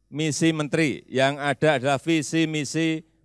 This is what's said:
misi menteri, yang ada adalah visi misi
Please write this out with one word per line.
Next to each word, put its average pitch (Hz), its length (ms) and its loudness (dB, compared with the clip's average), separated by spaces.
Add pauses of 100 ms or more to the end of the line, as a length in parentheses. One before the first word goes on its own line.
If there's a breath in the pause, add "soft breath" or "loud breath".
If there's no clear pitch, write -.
(120)
misi 156 400 0
menteri, 151 560 -2
yang 135 320 2
ada 143 400 2
adalah 135 160 0
visi 160 480 0
misi 160 640 -2 (180)